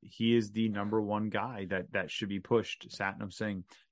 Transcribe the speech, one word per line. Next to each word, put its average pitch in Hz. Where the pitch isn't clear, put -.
he 113
is 107
the 113
number 104
one 107
guy 104
that, 92
that 90
should -
be 98
pushed. -
Satnam 98
Singh. 101